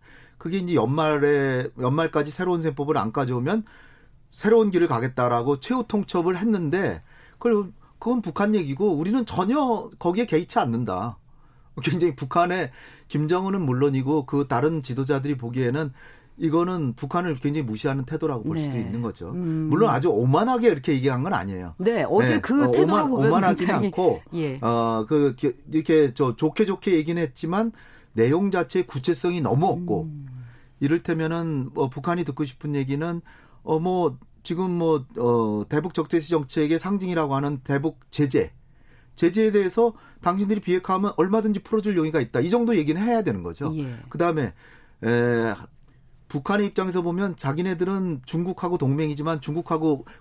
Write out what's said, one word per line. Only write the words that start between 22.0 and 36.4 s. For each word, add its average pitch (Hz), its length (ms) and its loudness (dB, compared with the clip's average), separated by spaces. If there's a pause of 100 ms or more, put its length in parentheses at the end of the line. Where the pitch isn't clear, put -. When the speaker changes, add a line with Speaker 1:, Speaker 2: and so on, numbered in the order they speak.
Speaker 2:
어제 233 280 4
Speaker 1:
네. - 80 0
Speaker 2:
그 269 260 2
Speaker 1:
어, - 40 2
Speaker 2:
태도로 156 200 4
Speaker 1:
오만-, 262 180 2
Speaker 2:
보면 139 180 2
Speaker 1:
오만하지는 185 440 2
Speaker 2:
굉장히, 165 140 0
Speaker 1:
않고, 180 360 2 (120)
Speaker 2:
예. 143 260 -4
Speaker 1:
어, 113 480 0
그, 143 260 2
기-, 135 220 -2 (140)
이렇게 156 420 4
저 127 240 0
좋게 156 300 2
좋게 190 280 -2
얘기는 165 260 0
했지만 175 520 -2 (400)
내용 156 380 4
자체의 180 360 0
구체성이 175 540 -2
너무 131 260 2
없고, 175 360 -2
Speaker 2:
음. 147 240 -12 (540)
Speaker 1:
이를테면은, 160 920 -2
뭐, 139 160 0
북한이 170 380 -2
듣고 147 180 -4
싶은 147 300 -8
얘기는, 143 480 -4 (400)
어, 156 160 0
뭐, 170 400 0 (240)
지금 180 300 -2
뭐, 160 340 2 (100)
어, 113 540 2
대북 151 240 -2
적재시 156 340 -2
정책의 156 500 0